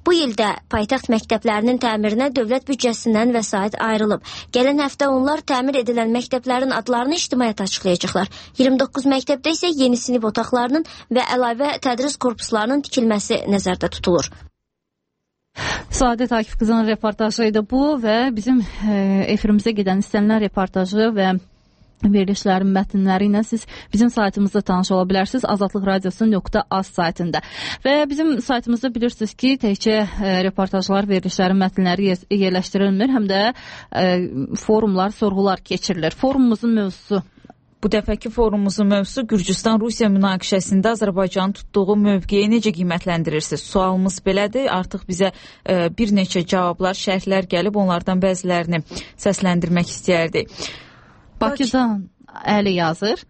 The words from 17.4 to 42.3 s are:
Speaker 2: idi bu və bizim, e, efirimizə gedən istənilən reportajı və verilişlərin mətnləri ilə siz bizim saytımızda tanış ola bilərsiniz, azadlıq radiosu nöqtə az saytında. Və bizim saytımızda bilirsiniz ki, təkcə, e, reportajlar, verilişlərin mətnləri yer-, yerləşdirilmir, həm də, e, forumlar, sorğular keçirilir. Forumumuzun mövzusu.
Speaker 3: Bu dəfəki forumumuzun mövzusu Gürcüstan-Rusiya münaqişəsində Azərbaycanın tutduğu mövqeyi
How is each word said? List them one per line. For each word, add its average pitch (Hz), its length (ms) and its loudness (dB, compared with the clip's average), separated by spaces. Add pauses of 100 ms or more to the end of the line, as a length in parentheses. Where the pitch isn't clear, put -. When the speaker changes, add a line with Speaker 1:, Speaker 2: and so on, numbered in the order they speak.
Speaker 2:
idi 214 80 2
bu 269 400 0
və 226 220 2 (100)
bizim, 214 320 2 (240)
e, 196 480 2
efirimizə 208 400 2
gedən 190 240 0
istənilən 214 480 2
reportajı 196 640 0
və 190 220 2 (680)
verilişlərin 196 680 2
mətnləri 190 540 2
ilə 202 180 2
siz 226 140 -4 (320)
bizim 233 200 4
saytımızda 202 540 0
tanış 185 260 0
ola 185 160 2
bilərsiniz, 196 380 0
azadlıq 196 400 -2
radiosu 190 400 0
nöqtə 208 420 0
az 190 240 -2
saytında. 165 460 -2 (460)
Və 269 80 4 (160)
bizim 294 340 0
saytımızda 240 500 -2
bilirsiniz 226 400 -4
ki, 262 200 2 (100)
təkcə, 214 400 2
e, 190 300 -2 (100)
reportajlar, 196 680 0
verilişlərin 190 540 2
mətnləri 185 480 0
yer-, 180 160 -4 (160)
yerləşdirilmir, 196 720 0
həm 214 160 0
də, 196 100 2 (540)
e, 180 100 2 (540)
forumlar, 208 560 2
sorğular 196 480 0
keçirilir. 180 560 -4
Forumumuzun 240 600 2
mövzusu. 190 420 -2 (580)
Speaker 3:
Bu - 140 0
dəfəki 214 340 -2
forumumuzun 208 600 2
mövzusu 208 400 0
Gürcüstan-Rusiya 214 840 0
münaqişəsində 196 840 2
Azərbaycanın 190 640 0
tutduğu 202 320 0 (100)
mövqeyi 202 480 2